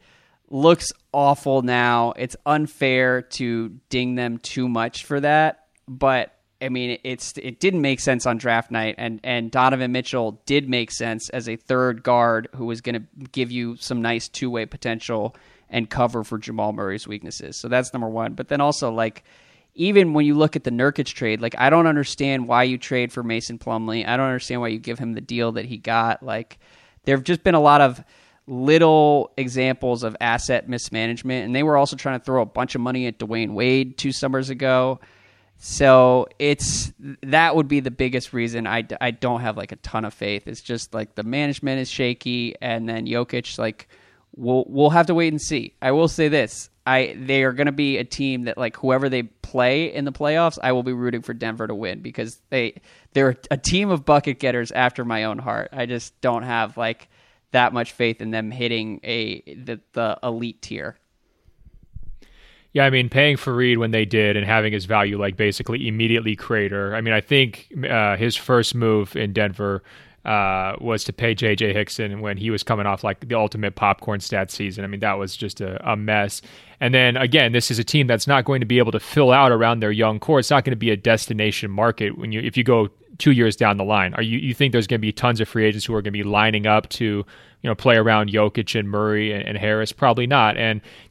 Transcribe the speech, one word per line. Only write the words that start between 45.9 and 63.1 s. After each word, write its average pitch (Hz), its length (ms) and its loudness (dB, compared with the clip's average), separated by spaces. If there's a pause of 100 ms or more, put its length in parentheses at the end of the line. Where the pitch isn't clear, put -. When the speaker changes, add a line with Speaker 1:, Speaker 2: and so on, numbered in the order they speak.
Speaker 1:
will 160 140 4
say 156 200 2
this. 143 420 -2 (160)
I, 131 320 2
they 135 260 0
are 131 100 0
gonna 143 180 0
be 139 260 0
a 120 60 -2
team 131 400 -4
that, 120 140 -6
like, 117 180 -4
whoever 135 320 2
they 127 160 0
play 131 720 0
in 139 100 -6
the 139 80 -4
playoffs, 156 500 0
I 127 120 2
will 123 100 0
be 127 80 -4
rooting 120 300 -4
for 120 120 -10
Denver 117 320 -6
to 110 100 -6
win, 104 260 -8
because 117 480 -10
they, 123 320 -2 (320)
they're 135 240 4 (120)
a 131 60 0
team 190 340 0
of 156 140 0
bucket 147 360 2
getters 123 340 -2
after 123 320 0
my 113 180 -2
own 107 140 -4
heart. 113 340 -6
I 127 140 -4
just 120 340 -10
don't 120 240 0
have, 117 320 -4
like, 113 320 -6 (440)
that 123 200 4
much 120 220 -4
faith 113 260 0
in 110 120 -8
them 110 200 -4
hitting 117 520 -4
a, 110 360 -6 (140)
the, 117 260 -12 (140)
the 113 300 -4
elite 117 380 -8
tier. 104 360 -12 (1800)
Speaker 2:
Yeah, 139 120 4
I 135 40 6
mean, 127 180 2
paying 143 300 4